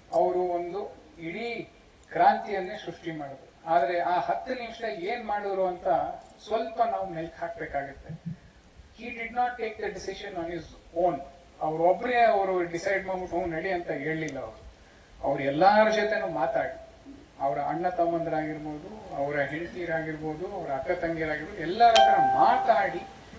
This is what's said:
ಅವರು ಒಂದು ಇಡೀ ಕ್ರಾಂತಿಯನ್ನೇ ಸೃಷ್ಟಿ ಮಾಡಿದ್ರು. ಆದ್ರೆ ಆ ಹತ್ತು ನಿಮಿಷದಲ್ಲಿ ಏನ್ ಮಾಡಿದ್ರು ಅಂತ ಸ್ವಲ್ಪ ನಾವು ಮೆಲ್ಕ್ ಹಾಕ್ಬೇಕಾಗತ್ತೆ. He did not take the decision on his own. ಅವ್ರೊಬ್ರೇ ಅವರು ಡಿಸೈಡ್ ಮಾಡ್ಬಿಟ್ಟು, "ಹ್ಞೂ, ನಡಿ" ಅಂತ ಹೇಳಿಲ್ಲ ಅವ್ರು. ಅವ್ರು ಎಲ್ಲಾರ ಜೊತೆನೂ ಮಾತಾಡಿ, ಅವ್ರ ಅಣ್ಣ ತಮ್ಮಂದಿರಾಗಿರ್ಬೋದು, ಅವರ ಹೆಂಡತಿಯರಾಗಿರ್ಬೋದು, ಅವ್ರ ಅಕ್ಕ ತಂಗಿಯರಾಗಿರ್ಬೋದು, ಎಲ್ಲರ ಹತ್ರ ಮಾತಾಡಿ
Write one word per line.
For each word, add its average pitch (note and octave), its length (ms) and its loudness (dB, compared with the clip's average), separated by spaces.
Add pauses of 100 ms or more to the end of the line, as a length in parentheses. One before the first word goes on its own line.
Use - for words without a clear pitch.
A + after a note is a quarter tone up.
(120)
ಅವರು F4+ 260 4
ಒಂದು F4 580 -2 (220)
ಇಡೀ G#3 520 -8 (420)
ಕ್ರಾಂತಿಯನ್ನೇ F#3 640 2 (100)
ಸೃಷ್ಟಿ E3 260 -10
ಮಾಡಿದ್ರು. C#3 420 -12 (120)
ಆದ್ರೆ F3 340 2
ಆ F3 200 2
ಹತ್ತು B3 340 -2
ನಿಮಿಷದಲ್ಲಿ A3 520 -8
ಏನ್ A3 180 -4
ಮಾಡಿದ್ರು G3 420 -2
ಅಂತ F3 220 -2 (580)
ಸ್ವಲ್ಪ A#3 360 -2
ನಾವು F#3+ 280 0
ಮೆಲ್ಕ್ E3 300 -8
ಹಾಕ್ಬೇಕಾಗತ್ತೆ. D#3+ 960 -8 (680)
He A#3+ 100 -12
did A3+ 220 -10
not B3 280 0
take G#3+ 240 -6
the F3+ 140 -6
decision F#3 460 -8
on F3 80 -6
his D#3+ 120 -8 (420)
own. D#3 140 0 (400)
ಅವ್ರೊಬ್ರೇ F#3 600 4
ಅವರು G3 400 4
ಡಿಸೈಡ್ F#3 440 -2
ಮಾಡ್ಬಿಟ್ಟು, F3+ 300 -4
"ಹ್ಞೂ, F3+ 100 0
ನಡಿ" E3+ 260 -4
ಅಂತ F3 180 -4
ಹೇಳಿಲ್ಲ D3+ 500 -4
ಅವ್ರು. - 240 -12 (580)
ಅವ್ರು C#3 200 0
ಎಲ್ಲಾರ F#3+ 480 6
ಜೊತೆನೂ G3+ 360 0
ಮಾತಾಡಿ, - 760 -4 (360)
ಅವ್ರ C#3+ 180 0
ಅಣ್ಣ D#3 300 0
ತಮ್ಮಂದಿರಾಗಿರ್ಬೋದು, D#3+ 1300 -2
ಅವರ C#3+ 240 -2
ಹೆಂಡತಿಯರಾಗಿರ್ಬೋದು, D#3+ 1080 -4
ಅವ್ರ F3+ 240 -8
ಅಕ್ಕ E3 200 -4
ತಂಗಿಯರಾಗಿರ್ಬೋದು, D#3+ 680 -4
ಎಲ್ಲರ G#3 320 4
ಹತ್ರ - 300 8
ಮಾತಾಡಿ G#3 800 4 (380)